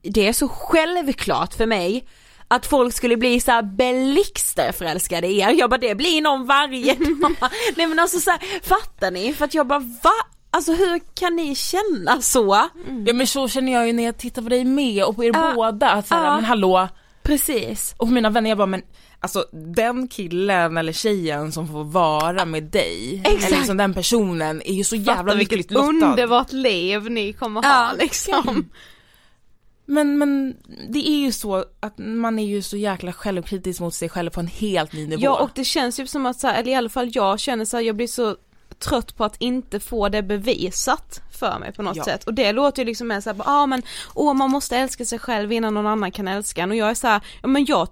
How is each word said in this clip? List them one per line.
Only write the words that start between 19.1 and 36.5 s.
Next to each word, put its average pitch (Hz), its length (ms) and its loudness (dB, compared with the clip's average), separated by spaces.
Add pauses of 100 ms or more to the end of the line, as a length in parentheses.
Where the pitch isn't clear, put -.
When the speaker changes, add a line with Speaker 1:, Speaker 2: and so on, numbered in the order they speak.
Speaker 2:
alltså 175 320 -4
den 220 560 -2
killen 175 680 0
eller 160 160 -2
tjejen 160 600 -2
som 160 160 -6
får 151 160 -8
vara 165 600 0
med 160 200 -4
dig, 139 600 -4
Speaker 1:
Exakt. - 220 4
Speaker 2:
eller 185 100 4
liksom 254 200 0
den 196 180 2
personen 175 680 0
är 185 100 -4
ju 196 100 -2
så 226 120 -2
jävla 220 200 2
Speaker 3:
Fattar 190 200 0
vilket 208 220 0
Speaker 2:
lyckligt 175 200 -6
lottad. 277 100 4
Speaker 3:
underbart 254 640 4
liv 208 580 0
ni 214 220 -2
kommer 214 320 -6
Speaker 1:
Ja. 277 40 6
Speaker 3:
ha 254 240 4
liksom. - 760 -2 (1160)
Speaker 2:
Men, 294 320 2
men 277 380 0 (340)
det 269 180 -2
är 302 100 2
ju 277 140 0
så 190 320 -4 (160)
att 214 180 -10
man 226 400 -2
är 214 80 -2
ju 202 160 -2
så 202 140 -8
jäkla 190 360 -4
självkritisk 185 680 -6
mot 170 140 -6
sig 170 140 -6
själv 170 220 -6
på - 100 -6
en 170 60 -4
helt 175 460 -2
ny 156 140 -8
nivå. 156 160 -2
Speaker 3:
Ja, 269 180 4
och 277 140 0
det 269 100 -6
känns 247 360 -2
ju 262 60 -8
som 277 200 -4
att 247 140 -4
så 269 60 -2
här, 233 140 2